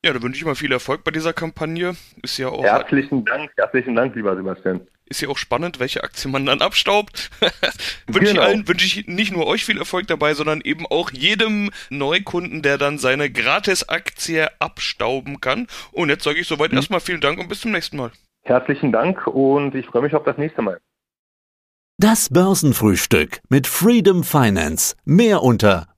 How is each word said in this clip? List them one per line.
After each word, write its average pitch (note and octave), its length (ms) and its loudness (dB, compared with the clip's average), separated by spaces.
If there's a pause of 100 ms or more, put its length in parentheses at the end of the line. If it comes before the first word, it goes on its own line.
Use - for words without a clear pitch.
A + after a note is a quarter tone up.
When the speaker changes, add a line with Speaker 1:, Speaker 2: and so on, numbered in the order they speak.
Speaker 1:
Ja, E3 80 2
da B2 100 -4
wünsche B2+ 160 -6
ich E3 60 -10
mal D3+ 100 -2
viel C3+ 180 -4
Erfolg C3 300 -4
bei E3 80 -2
dieser D#3+ 220 -2
Kampagne. E3 640 -6 (280)
Ist - 160 -8
ja C3 100 -4
auch - 140 -4
Speaker 2:
Herzlichen C3+ 640 2
Dank, C#3 320 -4
herzlichen B2 400 0
Dank, B2+ 180 0
lieber G2+ 220 -2
Sebastian. F#2 500 -6 (200)
Speaker 1:
Ist - 140 -8
ja C#3+ 80 -6
auch C#3 80 -4
spannend, E3 420 -4
welche - 240 -4
Aktie - 280 -8
man C3+ 160 -2
dann - 160 2
abstaubt. - 760 0
<laughs> - 680 -4
Wünsche F#3 240 4
ich G3+ 40 2
Speaker 2:
Genau. D#3+ 80 4
Speaker 1:
allen, G3+ 240 2
wünsche F3 200 0
ich G3+ 200 -4
nicht G3 240 -4
nur E3+ 160 -2
euch G3 180 -2
viel - 140 -2
Erfolg F#3 280 -4
dabei, D3+ 260 0
sondern D3+ 300 -2
eben D#3+ 240 -4
auch E3 240 -2
jedem G#3 600 0 (200)
Neukunden, D#3+ 720 -4
der C#3 160 2
dann C#3+ 200 -2
seine C3+ 320 0
Gratis-Aktie D#3+ 1160 -2 (100)
abstauben C3+ 800 -6
kann. F#3+ 260 -2 (260)
Und E3+ 160 -2
jetzt D3 160 -2
sage D3+ 160 0
ich E3+ 80 -6
soweit D3+ 240 0
Speaker 2:
Mhm. C3+ 60 2
Speaker 1:
erstmal E3 220 -2
vielen E3+ 200 -6
Dank D3 180 0
und F#3 100 -10
bis G3+ 120 -10
zum A3+ 120 -4
nächsten E3 260 -6
Mal. A#2+ 120 -6 (320)
Speaker 2:
Herzlichen C3 480 0
Dank C#3 360 0
und C3+ 480 2
ich C3 120 -6
freue A#2+ 160 0
mich D3 120 -2
auf D3 100 0
das C#3 140 -2
nächste D3 240 -4
Mal. F#2+ 180 -4 (1160)
Speaker 3:
Das A3 320 4
Börsenfrühstück B2+ 1120 4 (100)
mit C3 160 4
Freedom G3 580 4
Finance. F#2+ 800 2
Mehr G3+ 380 6
unter G#2 560 4